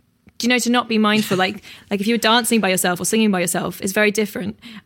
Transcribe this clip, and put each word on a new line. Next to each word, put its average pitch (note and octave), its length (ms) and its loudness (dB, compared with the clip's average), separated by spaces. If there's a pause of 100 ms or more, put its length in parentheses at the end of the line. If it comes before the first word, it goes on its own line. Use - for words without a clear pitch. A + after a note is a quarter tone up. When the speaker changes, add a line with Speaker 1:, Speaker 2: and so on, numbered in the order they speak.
(400)
Speaker 1:
do A3+ 60 -4
you - 20 0
know, B3 100 2
to A#3 120 0
not A#3+ 180 0
be A3+ 80 0
mindful, G#3 400 2
like, F#3+ 260 -2 (140)
Speaker 2:
<laughs> - 140 -20
Speaker 1:
like, G3+ 100 -2
if G3 60 -6
you A#3 80 2
were A3+ 40 0
dancing A3+ 420 2
by F#3 100 2
yourself F3+ 280 0
or F3+ 60 -6
singing A3 260 2
by F#3 100 0
yourself, F3 420 -4
it's F#3+ 100 -4
very G#3+ 180 2
different. G#3 480 -4 (280)